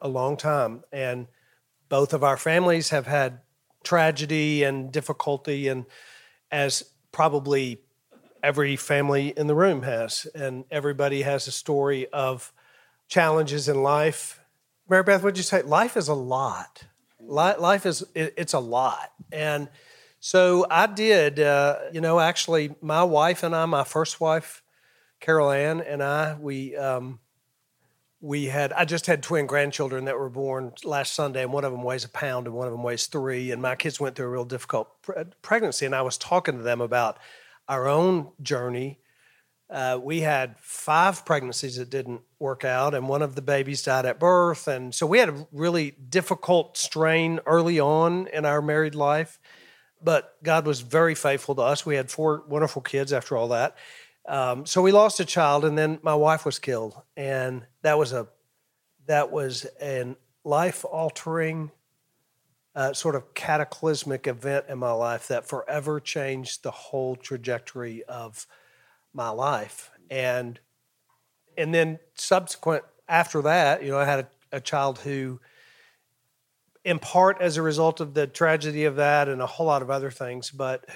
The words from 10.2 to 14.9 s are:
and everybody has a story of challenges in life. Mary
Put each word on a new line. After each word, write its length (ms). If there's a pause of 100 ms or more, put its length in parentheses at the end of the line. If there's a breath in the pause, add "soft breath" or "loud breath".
and 340
everybody 520
has 260
a 40
story 560
of 440 (560 soft breath)
challenges 640
in 120
life. 600 (480)
Mary 140